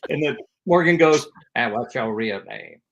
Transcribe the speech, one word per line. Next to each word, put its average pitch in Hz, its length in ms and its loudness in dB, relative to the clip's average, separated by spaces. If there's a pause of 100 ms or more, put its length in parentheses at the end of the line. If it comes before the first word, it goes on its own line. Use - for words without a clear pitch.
And 147 140 -4
then 147 140 -4 (280)
Morgan 175 320 4
goes, 156 300 4 (280)
And 117 180 -2
what's 120 220 -6
your 113 180 -4
real 107 300 -6
name? - 380 -18 (100)